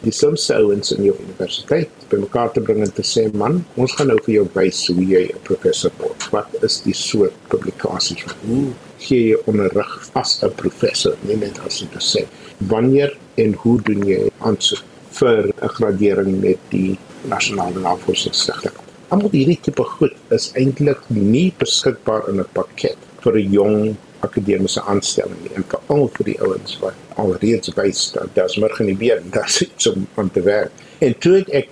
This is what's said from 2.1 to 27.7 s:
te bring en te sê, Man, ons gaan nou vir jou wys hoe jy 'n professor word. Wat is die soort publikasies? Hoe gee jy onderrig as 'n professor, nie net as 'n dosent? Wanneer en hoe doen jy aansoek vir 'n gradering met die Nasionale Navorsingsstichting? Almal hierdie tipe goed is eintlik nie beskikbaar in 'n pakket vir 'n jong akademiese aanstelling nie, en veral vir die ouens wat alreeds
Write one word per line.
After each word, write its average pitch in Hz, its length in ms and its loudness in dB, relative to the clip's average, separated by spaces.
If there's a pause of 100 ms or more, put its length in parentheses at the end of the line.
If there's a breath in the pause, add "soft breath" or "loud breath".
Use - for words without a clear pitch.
te 120 100 0
bring 107 200 0
en 101 100 0
te - 120 -6
sê, 110 300 0
Man, 131 320 0 (100)
ons 127 180 0
gaan 143 140 0
nou 110 180 4
vir 113 80 2
jou 101 200 4
wys 95 340 0
hoe 90 180 2
jy 92 280 4
'n - 100 -10
professor - 540 0
word. - 340 -6
Wat 104 160 -2 (140)
is - 200 -2
die 101 120 -2
soort 101 400 0 (140)
publikasies? - 800 -4 (200)
Hoe 131 220 0 (340)
gee 117 300 4
jy 107 140 6
onderrig 104 680 0
as - 300 -2
'n - 120 0
professor, - 680 -2
nie 101 160 -2
net 101 280 -6
as - 160 -8
'n - 120 -12
dosent? - 340 -2 (320 loud breath)
Wanneer 127 580 2 (180)
en 110 180 2
hoe 117 280 2
doen 101 240 0
jy 98 240 2 (100)
aansoek - 440 -2 (280)
vir 107 500 2
'n 110 60 -4
gradering 98 720 2
met 95 160 2 (120)
die 95 280 0 (260)
Nasionale 92 560 -4
Navorsingsstichting? - 920 -2 (360)
Almal 202 220 2
hierdie 156 300 4
tipe - 220 -2
goed - 300 0 (160)
is - 240 0
eintlik 135 540 2
nie 117 500 2
beskikbaar - 720 -2
in 98 100 -2
'n 90 140 -2
pakket - 440 -4 (240)
vir 113 160 2
'n 98 140 2
jong 104 440 4 (240)
akademiese 98 640 -2
aanstelling - 600 -2
nie, - 140 -12
en 95 80 -4
veral 143 500 0
vir - 120 -4
die - 160 -4
ouens 98 380 -4
wat 98 140 -4 (220)
alreeds 101 600 0